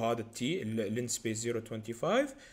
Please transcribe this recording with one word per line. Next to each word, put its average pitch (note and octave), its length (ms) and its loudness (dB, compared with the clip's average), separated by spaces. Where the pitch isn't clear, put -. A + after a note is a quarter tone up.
هذا A#2 160 4
التي A2+ 400 -2
ال-، A2 180 0
الان A2 280 0
space A2+ 300 0
زيرو A#2 220 0
توينتي A2 340 -6
فايف A#3+ 400 2